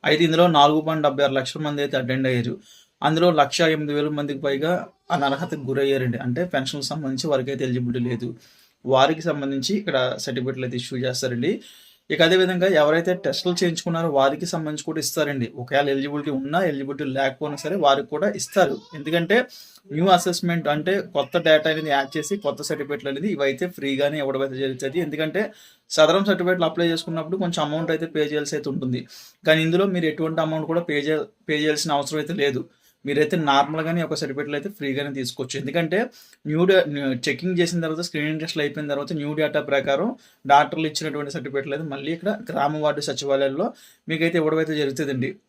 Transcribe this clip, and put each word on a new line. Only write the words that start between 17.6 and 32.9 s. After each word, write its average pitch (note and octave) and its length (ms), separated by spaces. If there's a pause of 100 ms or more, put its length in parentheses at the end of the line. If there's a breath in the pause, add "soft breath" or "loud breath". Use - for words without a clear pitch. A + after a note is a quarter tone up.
సరే D#3+ 120 (100)
వారికి C#3 280
కూడా E3+ 140 (120)
ఇస్తారు. - 360 (220)
ఎందుకంటే E3+ 400 (560 loud breath)
న్యూ E3 120 (100)
అసెస్‌మెంట్ F3 580
అంటే D#3+ 200 (220)
కొత్త C3+ 180 (120)
డేటా D#3 260
అనేది D#3 240
యాడ్ C3+ 200
చేసి D#3 280
కొత్త C#3 240
సర్టిఫికెట్లు C#3+ 440
అనేది E3 240
ఇవైతే C#3 300 (120)
ఫ్రీగానే C#3+ 460
ఇవ్వడం C3+ 220
అయితే C3 180
జరుగుతుంది. C3+ 420
ఎందుకంటే D#3 360 (540 loud breath)
సదరం E3+ 340
సర్టిఫికెట్లు F3 400
అప్లై E3+ 220
చేసుకున్నప్పుడు E3 520
కొంచెం E3+ 240
అమౌంట్ E3 280
అయితే D#3+ 180
పే D3+ 180
చేయాల్సి D3 260
అయితే C#3 160
ఉంటుంది. B2+ 280 (460 loud breath)
కానీ D#3+ 200
ఇందులో F3+ 180 (100)
మీరు E3 160
ఎటువంటి D#3+ 340
అమౌంట్ D#3 260
కూడా E3+ 200
పే C#3+ 60 (100)
చేయ-, D#3 180 (220)
పే D3+ 160
చేయాల్సిన D3+ 340
అవసరం D3 240
అయితే E3 220
లేదు. C3 180 (440 soft breath)